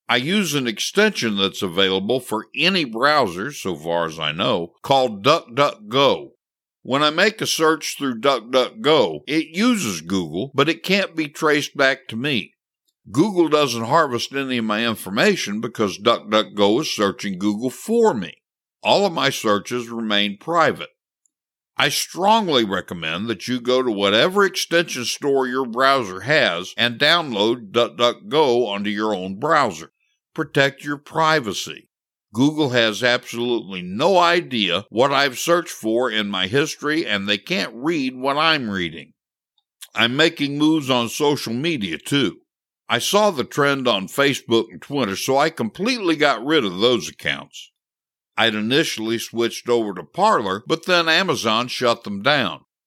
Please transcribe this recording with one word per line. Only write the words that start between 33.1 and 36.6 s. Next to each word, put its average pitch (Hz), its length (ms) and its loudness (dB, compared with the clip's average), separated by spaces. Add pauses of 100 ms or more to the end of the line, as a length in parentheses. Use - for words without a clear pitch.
no 135 360 2
idea 131 720 0
what 131 240 2
I've 135 260 0
searched 170 320 0
for 113 400 -2
in 107 180 -2
my 92 200 -2
history, 147 580 -2